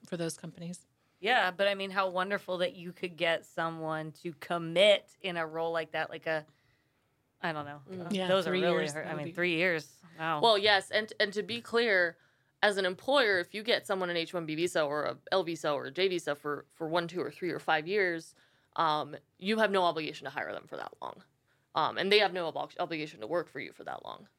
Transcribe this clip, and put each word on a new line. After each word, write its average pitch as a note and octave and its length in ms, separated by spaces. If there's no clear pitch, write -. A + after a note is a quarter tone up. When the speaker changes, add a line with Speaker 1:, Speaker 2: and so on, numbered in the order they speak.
Speaker 1:
for F#3 100
those E3 200
companies. E3+ 440
Speaker 2:
Yeah, G#3 300
but F#3 160
I G3+ 80
mean, G3 160
how F#3+ 200
wonderful F#3 480
that F3+ 180
you F3 160
could F3 240
get E3 300
someone D#3+ 680
to F3 180
commit F3 680
in F3+ 160
a E3 80
role D#3+ 260
like D#3+ 200
that, D#3+ 180
like D#3 160
a, D#3 180
I E3+ 100
don't D3+ 120
know. C#3+ 140
Speaker 3:
Mm. F#3 160
Speaker 2:
Uh, - 40
Speaker 1:
Yeah, F#3 180
Speaker 2:
those F#3 180
are D#3+ 40
Speaker 1:
three F3+ 120
Speaker 2:
really F3+ 200
Speaker 1:
years, D3+ 100
Speaker 2:
hard. D#3 140
Speaker 1:
that - 40
Speaker 2:
I D#3 40
Speaker 1:
would D#3 40
Speaker 2:
mean, D3 100
Speaker 1:
be E3 40
Speaker 2:
three F3 240
years. E3 320
Wow. D#3+ 240
Speaker 3:
Well, A3 160
yes, G3 320
and, G#3+ 280
and G3+ 140
to G#3 100
be A3+ 200
clear, G3+ 540
as G3+ 140
an F#3+ 80
employer, G3+ 540
if F3 160
you G#3+ 80
get G#3+ 240
someone F#3 240
an F3 60
H E3 180
one E3+ 120
B D#3 80
visa E3+ 280
or D3 220
a C3 120
L F#3+ 100
visa E3 300
or C3 140
a C3+ 40
J F3+ 180
visa E3 260
for, C#3+ 400
for E3 140
one, E3+ 200
two, F3 140
or - 80
three, E3+ 200
or C#3+ 80
five D#3 280
years, F3+ 480
um, D3+ 400
you G#3 200
have G#3+ 120
no G3 140
obligation D#3 420
to C3+ 40
hire A2+ 220
them - 140
for - 100
that - 240
long. - 220
Um, B2+ 240
and F#3+ 140
they G#3 60
have G3 160
no F3+ 140
ob-, D3 300
obligation D#3 420
to G#2+ 60
work D#3+ 240
for - 100
you D#2+ 120
for - 120
that C2 200
long. - 220